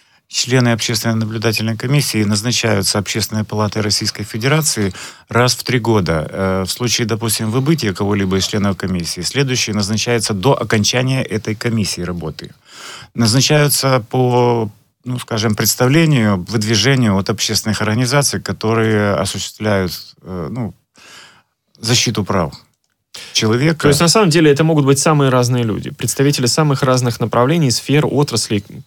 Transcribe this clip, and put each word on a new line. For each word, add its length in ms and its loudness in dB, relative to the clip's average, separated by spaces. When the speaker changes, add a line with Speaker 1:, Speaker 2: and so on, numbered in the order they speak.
Speaker 1:
Члены 440 0
Общественной 420 -2
наблюдательной 640 -2
комиссии 480 0
назначаются 760 0
Общественной 460 -4
палатой 360 -2
Российской 440 -4
Федерации 680 -2
раз 260 2
в 80 -10
три 160 0
года. 500 0
Э, 380 -2
в 20 -4
случае, 380 -2
допустим, 420 -2
выбытия 440 0
кого-либо 420 0
из 100 0
членов 300 0
комиссии, 460 -4
следующий 500 -2
назначается 600 0
до 180 2
окончания 600 0
этой 320 -4
комиссии 460 -2
работы. 500 -8
Назначаются 960 2
по, 600 2
ну, 140 -6
скажем, 360 -2
представлению, 920 2
выдвижению 680 2
от 120 -2
общественных 520 -2
организаций, 600 0
которые 720 0
осуществляют, 800 -2
э, 280 -8
ну, 220 -8
защиту 440 0
прав 300 -2
человека. 500 0
Speaker 2:
То 60 4
есть, 100 4
на 80 4
самом 240 4
деле, 200 6
это 120 4
могут 220 2
быть 120 4
самые 320 2
разные 340 2
люди, 280 -4
представители 560 0
самых 360 0
разных 360 0
направлений, 520 2
сфер, 360 2
отраслей, 560 0